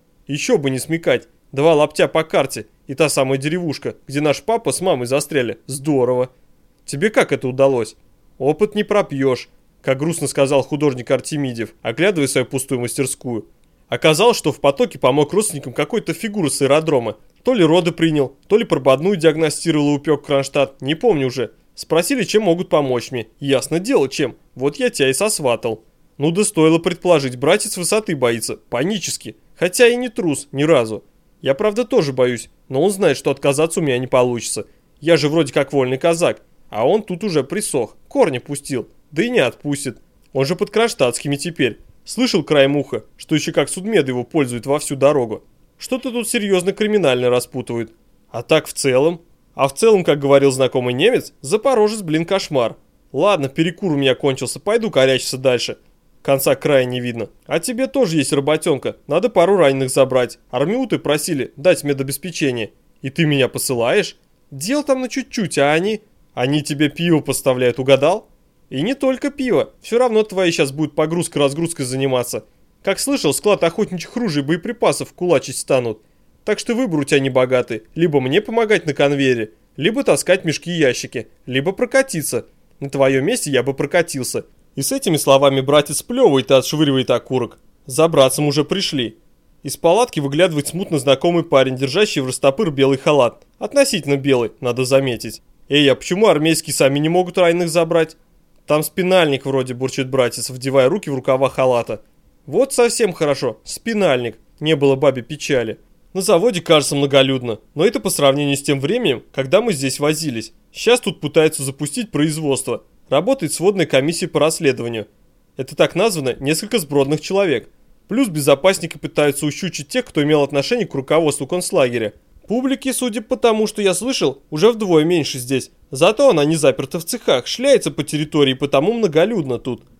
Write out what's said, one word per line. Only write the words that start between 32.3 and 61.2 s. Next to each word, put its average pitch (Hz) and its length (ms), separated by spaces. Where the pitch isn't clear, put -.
но 135 120
он 190 100
знает, 190 260
что - 140
отказаться 147 480
у 170 40
меня 131 140
не 127 100
получится. 123 600
Я 160 180
же 147 120
вроде 151 240
как 139 200
вольный 131 240
казак, 165 460
а 110 180
он 214 160
тут 180 200
уже 156 200
присох, - 540
корни 185 300
пустил, 139 500
да 151 120
и 240 60
не 240 100
отпустит. 139 580
Он 135 120
же 170 100
под 196 140
Кронштадтскими 143 640
теперь. 139 440
Слышал 220 380
краем 143 340
уха, 127 280
что - 180
еще 156 180
как 147 160
судмеды 185 420
его 123 120
пользуют 123 420
во 143 140
всю 147 160
дорогу. 131 480
Что-то 254 340
тут 233 180
серьезно 196 440
криминально 160 560
распутывают. 120 640
А 117 140
так 156 240
в - 60
целом? 147 480
А 135 140
в 135 60
целом, 214 300
как 147 160
говорил 139 320
знакомый 127 420
немец, 190 480
Запорожец, 214 600
блин, 160 240
кошмар. 147 520
Ладно, 156 380
перекур 170 420
у 143 60
меня 135 180
кончился, 131 440
пойду 220 300
корячиться 135 480
дальше. 127 400
Конца 139 340
края 135 300
не 123 160
видно. 117 280
А 147 120
тебе 247 280
тоже 208 300
есть 139 140
работенка, 143 640
надо 185 220
пару 190 280
раненых 135 320
забрать. 127 500
Армиуты 185 480
просили 147 580